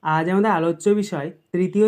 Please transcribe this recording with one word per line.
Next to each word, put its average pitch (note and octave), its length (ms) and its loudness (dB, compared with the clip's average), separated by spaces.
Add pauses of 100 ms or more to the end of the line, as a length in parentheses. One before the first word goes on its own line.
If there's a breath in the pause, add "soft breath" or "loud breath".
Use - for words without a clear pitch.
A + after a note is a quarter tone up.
(160)
আজ D#3+ 180 0
আমাদের G#3 260 2
আলোচ্য E3 260 -2 (160)
বিষয় D#3+ 260 -6 (260)
তৃতীয় F#3 340 2